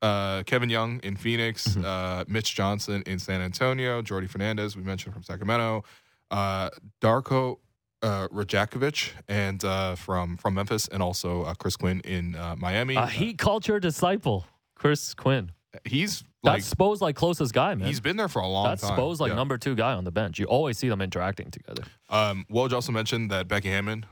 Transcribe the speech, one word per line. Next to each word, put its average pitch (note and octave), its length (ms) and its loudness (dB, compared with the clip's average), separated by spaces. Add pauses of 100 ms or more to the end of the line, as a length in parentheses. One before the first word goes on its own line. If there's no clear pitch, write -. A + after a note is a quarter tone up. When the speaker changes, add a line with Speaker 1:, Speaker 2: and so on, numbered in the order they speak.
Speaker 1:
Uh, G2 420 0
Kevin B2 260 2
Young A#2 300 0
in G2 160 -4
Phoenix, A2+ 520 -2
Speaker 2:
Mm-hmm. F#2+ 160 2
Speaker 1:
uh, F#2 420 -2
Mitch A2 280 -2
Johnson G2+ 520 0
in F#2 120 -4
San F#2 220 -2
Antonio, B2 640 0
Jordy F#2+ 240 -4
Fernandez, G#2 500 -4
we F#2+ 60 -10
mentioned F#2+ 320 -6
from E3+ 80 -14
Sacramento, A2 640 -2 (460)
uh, G2 400 0 (300)
Darko, B2+ 580 2 (440)
uh, G2 260 0
Rajakovic, G#2 840 0 (160)
and, G2 360 0
uh, F#2+ 300 0
from, F2+ 420 -2
from G2 180 0
Memphis, G#2 340 0
and F#2+ 140 -2
also, F2+ 420 0
uh, E2 100 -4
Chris F#2 220 -2
Quinn F#2 240 0
in, F2 340 -4
uh, E2+ 240 -6
Miami. G#2+ 380 0
Speaker 2:
A A2 60 4
Speaker 1:
Uh, - 40 2
Speaker 2:
Heat F#3+ 320 -2
culture G#3+ 400 2
disciple, E3+ 680 2 (300)
Chris - 400 2
Quinn. A#2 380 0 (320)
Speaker 1:
he's D#3 400 0 (200)
Speaker 2:
That's - 340 4
Speaker 1:
Like, - 0 -
Speaker 2:
Spo's, G3 220 4
like, D#3 160 2
closest E3 380 2
guy, D#3+ 200 4
man. F#2+ 140 0
Speaker 1:
he's C#3 120 -2
been D#3 160 0
there G#3+ 120 0
for A2+ 140 -2
a F#2 40 -2
long G2 220 2
Speaker 2:
That's F3+ 140 -2
Speaker 1:
time. G2+ 160 0
Speaker 2:
Spo's, D#3 200 2
like, C3+ 120 2
Speaker 1:
Yeah. F2 60 0
Speaker 2:
number C3 200 0
two C3+ 180 -2
guy A#2 200 2
on F#2 100 -4
the F2+ 80 -4
bench. G2+ 260 0
You G2+ 80 0
always C3 300 4
see B2+ 140 0
them G2 100 0
interacting F#2+ 500 -4
together. - 340 -12 (260)
Speaker 1:
Um, G2+ 400 2
Woj A#2+ 220 2
also B2 200 0
mentioned A2 380 0
that F#2 180 -2
Becky G2 220 0
Hammon, G#2 420 -2